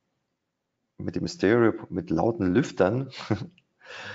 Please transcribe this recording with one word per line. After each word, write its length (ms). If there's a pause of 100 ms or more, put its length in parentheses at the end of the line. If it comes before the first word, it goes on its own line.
(1000)
mit 180
dem 120
Stereo, 440 (160)
mit 220
lauten 420
Lüftern. 580 (180)
<laughs> 220 (640)